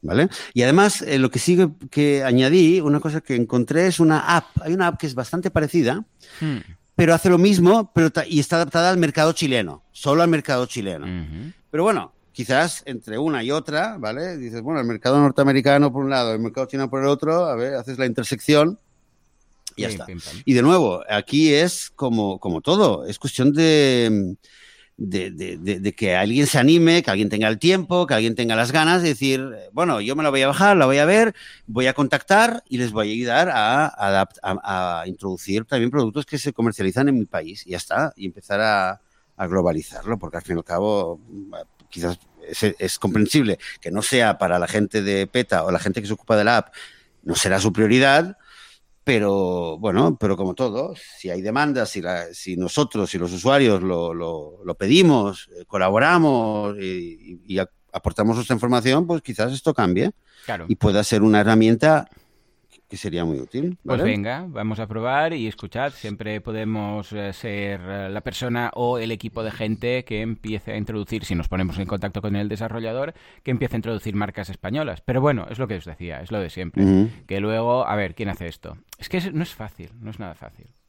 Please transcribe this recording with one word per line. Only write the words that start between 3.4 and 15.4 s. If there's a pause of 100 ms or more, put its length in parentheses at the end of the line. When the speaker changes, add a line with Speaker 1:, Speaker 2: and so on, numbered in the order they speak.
Speaker 1:
es
una
app. (160)
Hay
una
app
que
es
bastante
parecida, (360)
Speaker 2:
Hmm. (360)
Speaker 1:
pero
hace
lo
mismo,
pero
ta-,
y
está
adaptada
al
mercado
chileno,
solo
al
mercado
chileno.
Speaker 2:
Ujú. (160)
Speaker 1:
Pero
bueno, (180)
quizás
entre
una
y
otra,
¿vale?
Dices,
bueno,
el
mercado
norteamericano